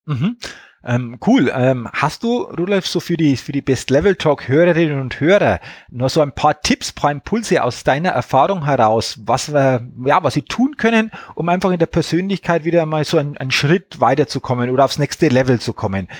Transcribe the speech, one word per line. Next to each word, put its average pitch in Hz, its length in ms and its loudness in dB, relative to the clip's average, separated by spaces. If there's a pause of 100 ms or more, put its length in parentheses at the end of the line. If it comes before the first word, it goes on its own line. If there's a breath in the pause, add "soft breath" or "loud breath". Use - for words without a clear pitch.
Mhm. 156 320 -2 (480 loud breath)
Ähm, 120 400 -4
cool. 196 280 4
Ähm, 127 380 0
hast - 320 -4
du, 233 200 -2
Rudolf, 180 440 -2
so - 140 -4
für 170 160 -4
die, 147 180 2
für - 160 -8
die 139 120 -4
Best-Level-Talk-Hörerinnen 151 1400 2
und 127 180 -8
Hörer 151 400 2 (300 loud breath)
noch 135 200 -2
so 165 120 2
ein 143 100 0
paar - 300 0
Tipps, - 320 -4
paar - 180 0
Impulse 170 520 -2
aus 123 200 -4
deiner 151 280 0
Erfahrung 147 520 0
heraus, 117 640 2
was 127 260 -2
wir, 135 340 2 (200)
ja, 143 180 2
was 139 120 -2
sie 147 80 0
tun 277 340 -2
können, 226 340 0 (240 loud breath)
um 165 140 -2
einfach 185 220 0
in 175 80 -2
der 165 80 2
Persönlichkeit 170 760 -2
wieder 165 220 2
mal 156 180 -2
so 165 140 -2
einen, 143 200 -2
einen 131 140 -6
Schritt - 480 0
weiterzukommen 127 680 0
oder 131 160 4
aufs - 140 -2
nächste 147 280 0
Level 127 320 4
zu - 140 -6
kommen? 95 340 -4 (120 loud breath)